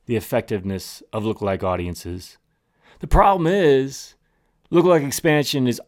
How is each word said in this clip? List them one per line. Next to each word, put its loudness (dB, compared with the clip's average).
the -4
effectiveness -6
of -6
lookalike -4
audiences. -6
The -10
problem 4
is, 0
lookalike 4
expansion 0
is -2